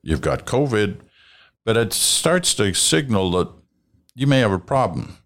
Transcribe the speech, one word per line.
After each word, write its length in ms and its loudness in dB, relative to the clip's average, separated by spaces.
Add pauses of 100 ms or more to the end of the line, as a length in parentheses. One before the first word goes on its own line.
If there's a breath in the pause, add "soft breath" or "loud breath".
you've 200 -2
got 260 -2
covid, 500 0 (640 soft breath)
but 140 2
it 160 0
starts 640 0
to 180 0
signal 580 0
that 180 0 (640)
you 100 -4
may 140 4
have 120 2
a 60 0
problem. 680 -4